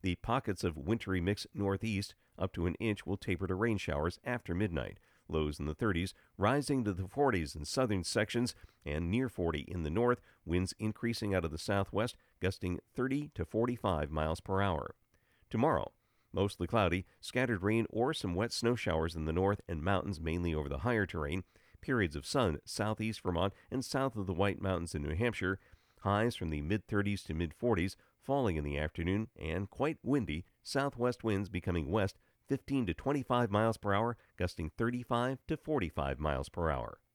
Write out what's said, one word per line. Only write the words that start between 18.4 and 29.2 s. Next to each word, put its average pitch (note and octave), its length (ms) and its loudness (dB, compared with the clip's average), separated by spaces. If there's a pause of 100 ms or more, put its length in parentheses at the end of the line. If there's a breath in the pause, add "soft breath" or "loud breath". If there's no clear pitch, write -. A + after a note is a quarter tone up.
snow A#2 220 2
showers E2 420 0
in D#2 100 -2
the D#2+ 80 0
north F#2+ 340 2
and D#2 160 -4
mountains, F2+ 360 0
mainly E2 360 0
over D2+ 120 -2
the C#2 120 -4
higher A2 260 2
terrain. E2 380 -4 (360 soft breath)
Periods G2 360 0
of C#2+ 100 -6
sun G2+ 400 2
southeast A2 560 -2
Vermont F#2 320 0 (160 loud breath)
and C3+ 160 -4
south C3+ 300 -2
of G2+ 100 -4
the F#2 80 -2
White F#2+ 280 0
Mountains F2 340 -2
in D2 80 -2
New D2+ 120 -2
Hampshire. G2 440 0 (400 soft breath)
Highs G#2 360 2
from E2+ 140 -4
the D2+ 120 -2
mid-thirties G2+ 600 0
to D#2 120 -4
mid-forties, F2+ 600 0 (280 soft breath)
falling C3 320 2
in D2+ 80 0
the C#2+ 160 -2
afternoon F2 480 0 (120)